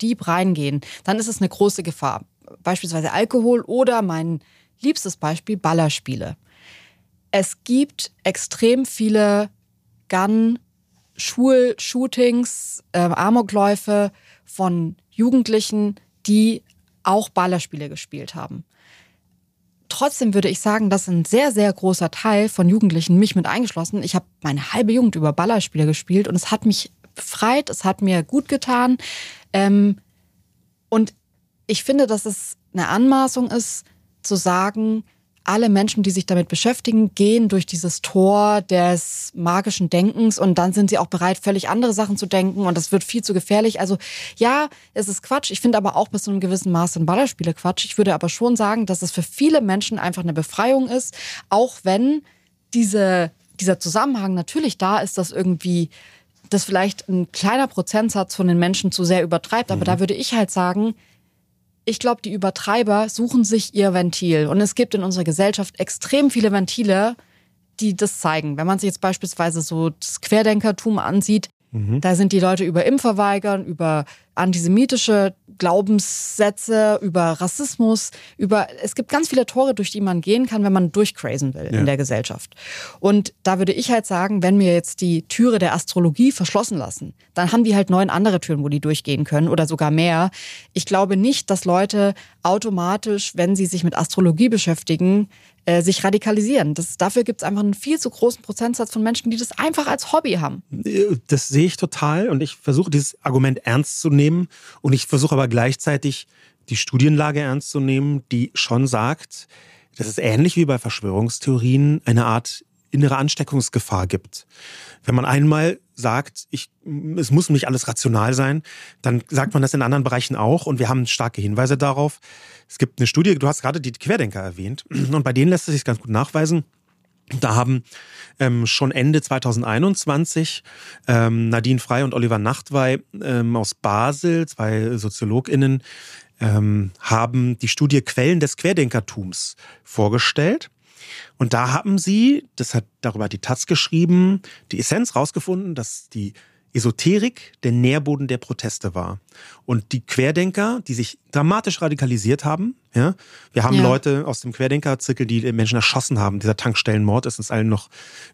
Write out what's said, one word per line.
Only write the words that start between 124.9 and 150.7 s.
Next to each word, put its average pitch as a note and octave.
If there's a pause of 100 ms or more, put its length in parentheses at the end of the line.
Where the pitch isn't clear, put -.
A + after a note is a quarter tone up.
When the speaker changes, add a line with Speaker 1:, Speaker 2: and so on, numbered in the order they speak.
Speaker 2:
bei C3
denen C3+
lässt F3+
es D#3+
sich C#3+
ganz A2+
gut B2
nachweisen. D#3 (800)
Da A2+
haben, B2 (560)
ähm, A#2+
schon C3+
Ende C#3+
zweitausendeinundzwanzig, C#3 (460)
ähm, A2+
Nadine A#2
Frey B2+
und C3
Oliver A#2
Nachtwey, C3 (220)
ähm, A#2+
aus G#2+
Basel, C#3+
zwei A2
SoziologInnen, B2+ (560)
ähm, G#2 (100)
haben A#2+
die A#2+
Studie C#3+
Quellen D#3
des D3
Querdenkertums A#2 (260)
vorgestellt. B2 (680)
Und A#2
da B2
haben G3
sie, A3+
das -
hat, A2+ (160)
darüber G#2+
hat G2+
die G2
taz -
geschrieben, F3+ (300)
die -
Essenz A3+
rausgefunden, F3
dass -
die G2+ (420)
Esoterik F3 (100)
der A#2+
Nährboden C#3
der A#2+
Proteste -
war. F2+ (460)
Und A#2+
die B2+
Querdenker, F#3